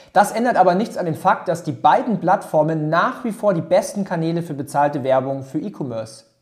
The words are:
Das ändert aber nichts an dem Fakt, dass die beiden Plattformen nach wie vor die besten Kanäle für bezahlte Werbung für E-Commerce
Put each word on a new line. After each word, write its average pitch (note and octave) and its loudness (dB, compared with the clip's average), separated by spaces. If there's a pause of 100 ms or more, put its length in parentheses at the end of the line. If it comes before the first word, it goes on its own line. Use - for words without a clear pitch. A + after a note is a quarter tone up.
(140)
Das G3+ 4
ändert A#3 0
aber F3+ 6
nichts G#3 -2
an F3+ -4
dem D#3 -2
Fakt, - 0
dass E3 -4
die D#3 -4
beiden G3 2
Plattformen D#3+ 0
nach F#3+ 0
wie A#3 -4
vor G3+ 0
die E3 0
besten G3 0
Kanäle E3 -2
für E3+ -10
bezahlte C#3+ 0
Werbung C3+ 0
für C3+ -8
E-Commerce B2+ -8 (160)